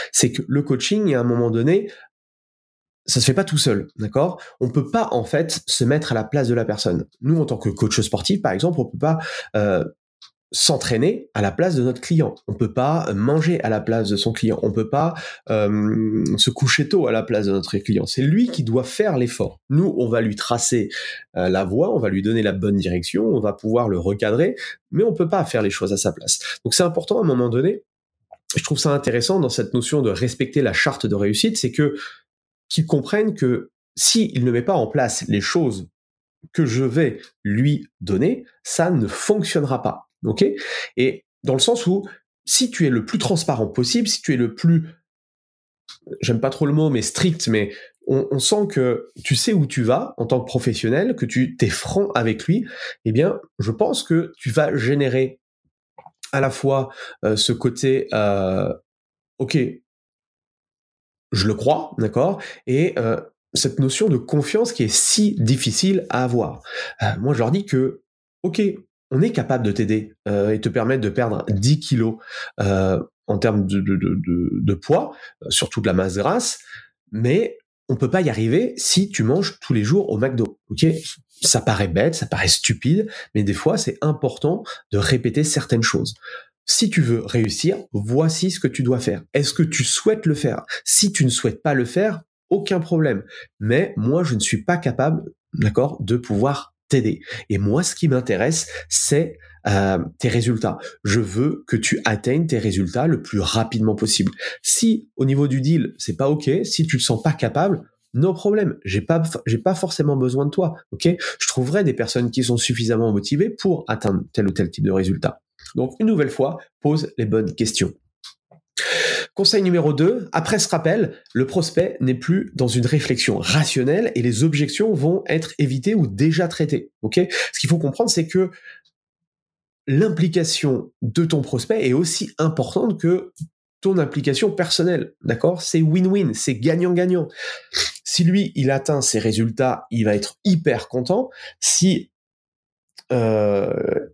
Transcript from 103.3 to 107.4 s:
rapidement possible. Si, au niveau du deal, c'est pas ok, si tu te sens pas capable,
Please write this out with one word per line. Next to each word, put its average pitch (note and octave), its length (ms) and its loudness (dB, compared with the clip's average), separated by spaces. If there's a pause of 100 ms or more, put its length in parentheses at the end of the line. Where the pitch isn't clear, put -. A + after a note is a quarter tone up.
rapidement A2 560 0
possible. G#2 360 0 (300)
Si, - 540 2
au C3+ 100 0
niveau C#3 220 2
du C3 140 0
deal, D3 360 2
c'est - 200 -6
pas C#3 120 2
ok, D3+ 200 0 (140)
si E3 220 0
tu C#3 120 0
te - 60 0
sens A2+ 180 0
pas D#3 120 2
capable, E3 500 0 (320)